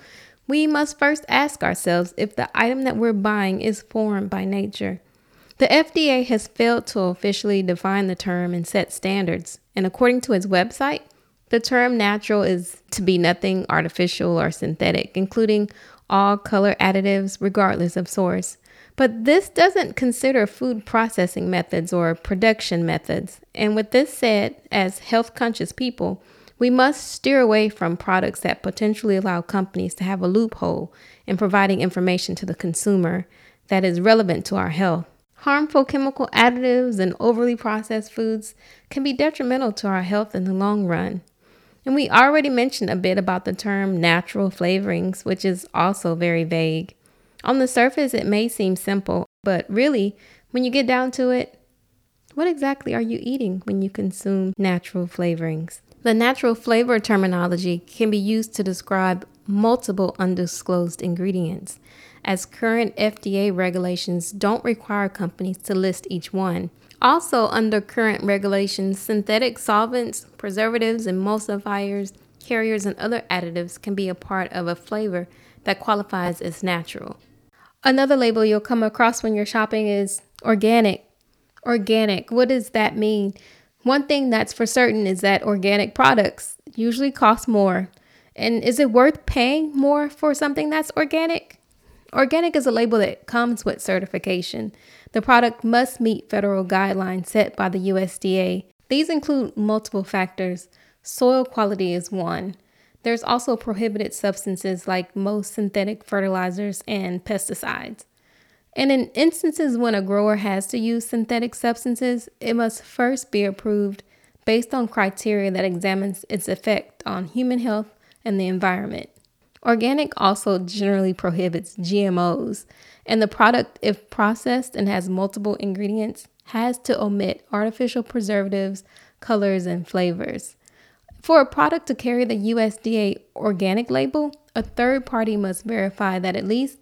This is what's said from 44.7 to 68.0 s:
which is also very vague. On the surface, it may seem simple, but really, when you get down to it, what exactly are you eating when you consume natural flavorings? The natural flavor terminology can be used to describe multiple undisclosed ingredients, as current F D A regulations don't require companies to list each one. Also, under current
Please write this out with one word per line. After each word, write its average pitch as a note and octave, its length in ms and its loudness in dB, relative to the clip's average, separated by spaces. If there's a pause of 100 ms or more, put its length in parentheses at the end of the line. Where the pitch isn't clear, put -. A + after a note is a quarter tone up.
which F#3+ 200 -2
is F3+ 300 -2
also F3 400 0
very E3+ 300 0
vague. D#3+ 500 -2 (480)
On C4+ 160 0
the C4 80 2
surface, B3+ 480 2
it - 100 -2
may G#3 220 0
seem F#3+ 300 -2
simple, G3 500 -2 (160)
but F#3 260 0
really, G#3+ 480 2 (360)
when B3 100 0
you B3+ 80 0
get C4 160 2
down B3+ 240 0
to B3+ 200 0
it, B3 280 -2 (760)
what D#4 120 0
exactly C#4 480 -2
are A#3 60 0
you A3+ 200 -2
eating A3+ 440 -4
when G3 180 -2
you G3 80 -2
consume F#3+ 680 -2
natural F3+ 520 -2
flavorings? E3 720 -4 (240)
The A#3 100 4
natural A#3+ 400 2
flavor A#3 460 2
terminology F3+ 800 2
can A3 320 -2
be G#3+ 40 2
used A3 380 0
to G#3 80 -2
describe F#3 640 -2 (220)
multiple G#3 720 2
undisclosed F3+ 800 -2
ingredients, F3+ 800 -4 (440)
as F#3+ 220 -4
current A3+ 500 -2
F G#3 240 -2
D G3 180 -2
A G3+ 120 2
regulations F3+ 800 -2
don't G3+ 340 -2
require G3+ 440 -2
companies F#3+ 560 -6
to G3+ 100 -2
list F#3 340 -2
each F3 240 -8
one. F#3 380 -2 (340)
Also, C4 440 4
under A3 320 0
current G#3+ 420 -2